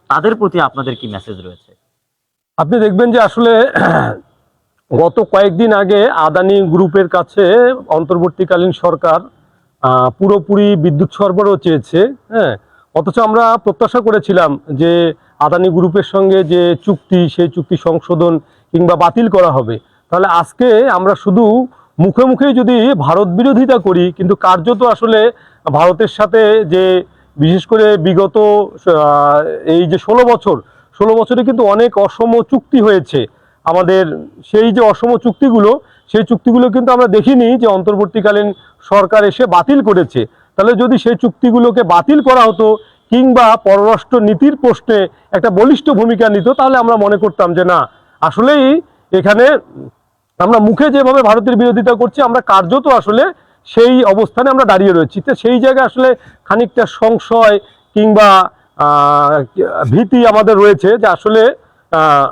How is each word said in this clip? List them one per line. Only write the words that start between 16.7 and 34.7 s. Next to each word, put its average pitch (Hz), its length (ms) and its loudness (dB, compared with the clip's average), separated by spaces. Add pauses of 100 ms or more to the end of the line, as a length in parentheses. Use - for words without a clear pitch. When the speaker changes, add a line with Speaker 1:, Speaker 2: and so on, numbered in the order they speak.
Speaker 2:
চুক্তি, 175 460 -2
সেই 175 200 -4
চুক্তি 165 280 -6
সংশোধন 165 600 -2 (340)
কিংবা 175 240 0
বাতিল 196 320 0
করা 180 240 2
হবে। 117 260 -4 (320)
তাহলে 185 160 0
আজকে 220 600 0
আমরা 190 260 0
শুধু 220 520 0 (340)
মুখে 196 240 2
মুখেই 262 300 0
যদি 247 400 0
ভারত 170 340 -2
বিরোধিতা 240 500 0
করি, 175 380 0
কিন্তু 196 180 -2
কার্যত 190 480 -2
আসলে 226 500 0 (400)
ভারতের 170 360 0
সাথে 214 560 0
যে 185 380 0 (340)
বিশেষ 165 300 0
করে 214 300 2
বিগত, 185 420 0
আহ, 151 1040 0 (220)
এই 170 220 0
যে 170 120 -4
ষোলো 240 260 0
বছর, 208 360 -2 (380)
ষোলো 220 160 0
বছরে 226 300 -2
কিন্তু 240 200 0
অনেক 214 340 0
অসম 226 440 0
চুক্তি - 380 -2
হয়েছে 175 460 0 (380)
আমাদের। 170 600 -2 (180)
সেই 220 280 0